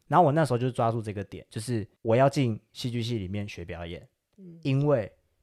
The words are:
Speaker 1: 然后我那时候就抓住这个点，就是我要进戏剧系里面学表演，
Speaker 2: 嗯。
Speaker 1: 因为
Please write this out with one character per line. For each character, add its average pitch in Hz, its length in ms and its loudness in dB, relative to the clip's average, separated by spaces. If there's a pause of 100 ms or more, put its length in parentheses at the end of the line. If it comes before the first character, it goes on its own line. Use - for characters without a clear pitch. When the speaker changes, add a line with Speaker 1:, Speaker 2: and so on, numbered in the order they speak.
Speaker 1:
然 143 120 4
后 175 60 8
我 135 60 4
那 160 120 4
时 127 80 0
候 123 60 4
就 123 140 0
抓 117 200 0
住 117 100 -4
这 104 120 -8
个 101 100 -6
点， - 260 -14
就 113 120 -8
是 110 260 -4 (140)
我 113 140 2
要 135 120 6
进 123 320 0 (140)
戏 - 160 -8
剧 117 140 -4
系 117 140 -4
里 92 100 -6
面 101 200 -6
学 87 160 -12
表 85 220 -10
演， 85 220 -12 (300)
Speaker 2:
嗯。 175 260 -20
Speaker 1:
因 139 240 2
为 120 240 0 (320)